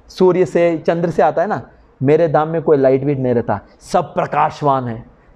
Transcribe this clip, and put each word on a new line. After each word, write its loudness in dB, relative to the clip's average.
सूर्य 2
से, 0
चंद्र 0
से 0
आता 0
है -4
ना, -4
मेरे 4
धाम 0
में -4
कोई 2
light 2
beat -2
नहीं -2
रहता, -2
सब -4
प्रकाशवान -2
है, -12